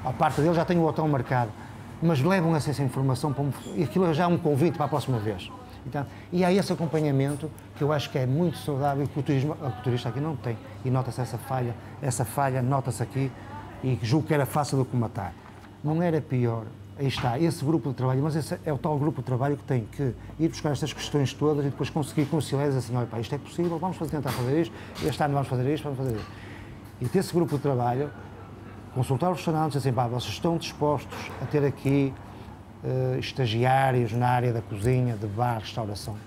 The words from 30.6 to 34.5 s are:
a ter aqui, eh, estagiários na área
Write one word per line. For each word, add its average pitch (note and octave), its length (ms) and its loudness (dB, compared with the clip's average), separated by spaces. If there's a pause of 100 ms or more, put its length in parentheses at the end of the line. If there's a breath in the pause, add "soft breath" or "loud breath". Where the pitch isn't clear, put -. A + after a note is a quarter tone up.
a - 40 -6
ter C#3+ 180 2
aqui, C#3 500 2 (680 loud breath)
eh, C3 380 0
estagiários B2+ 960 4
na A#2+ 160 2
área B2 240 4